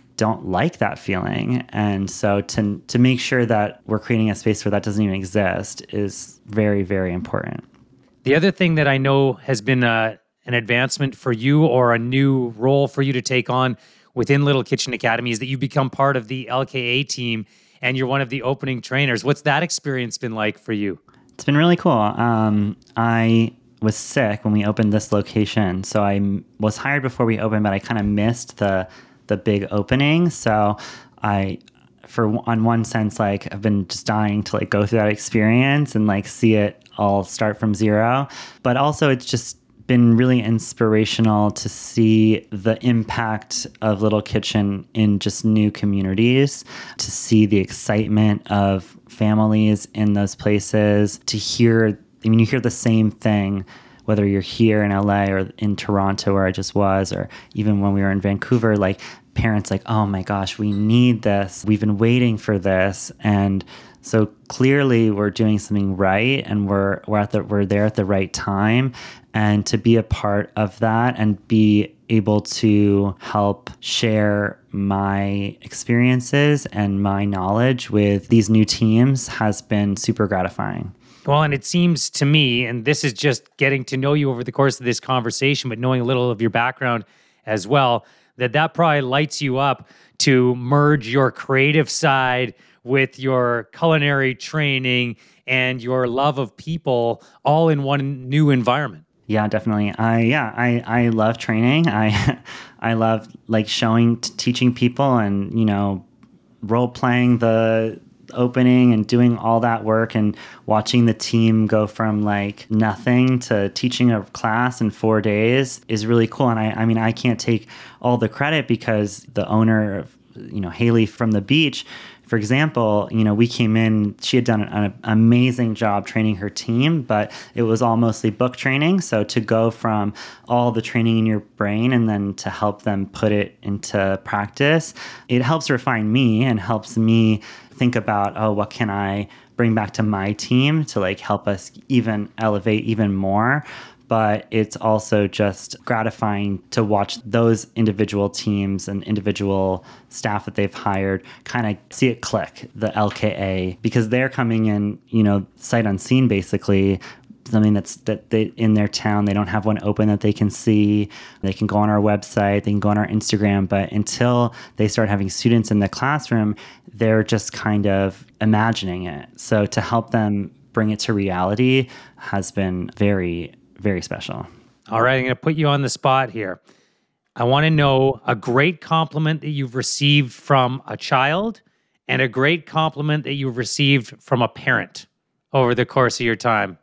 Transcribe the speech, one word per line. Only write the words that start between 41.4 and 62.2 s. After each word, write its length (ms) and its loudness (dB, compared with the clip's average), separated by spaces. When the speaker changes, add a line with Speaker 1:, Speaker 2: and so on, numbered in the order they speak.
Speaker 1:
to 180 -6
see 840 2
the 360 -2
impact 800 -2
of 200 0
Little 200 2
Kitchen 720 -2
in 240 2
just 260 -4
new 240 2
communities, 960 0
to 120 -8
see 340 2
the 120 2
excitement 960 0
of 440 0
families 840 2
in 200 0
those 240 -2
places, 880 0
to 100 -6
hear, 640 2
I 40 0
mean, 100 4
you 80 6
hear 140 -2
the 100 0
same 400 2
thing, 540 -2
whether 200 2
you're 160 2
here 440 2
in 80 0
L 180 0
A 180 2
or 300 -2
in 160 -2
Toronto 600 -2
where 120 2
I 60 0
just 240 -6
was, 360 0
or 160 -4
even 260 0
when 120 2
we 80 0
were 120 0
in 80 0
Vancouver, 560 0
like, 240 0
parents 380 0
like, 140 -4
"Oh 200 0
my 160 -2
gosh, 340 -4
we 140 -2
need 520 2
this. 440 -2
We've 140 2
been 180 0
waiting 380 2